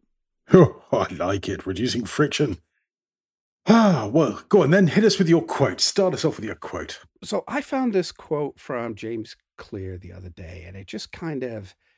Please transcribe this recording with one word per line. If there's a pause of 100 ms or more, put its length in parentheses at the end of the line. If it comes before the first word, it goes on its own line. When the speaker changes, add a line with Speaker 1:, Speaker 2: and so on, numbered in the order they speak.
(540)
Speaker 1:
Oh, (120)
I
like
it.
Reducing
friction. (1080)
Ah,
well,
go
on
then.
Hit
us
with
your
quote.
Start
us
off
with
your
quote. (240)
Speaker 2:
So
I
found
this
quote
from
James (220)
Clear
the
other
day,
and
it
just
kind
of (240)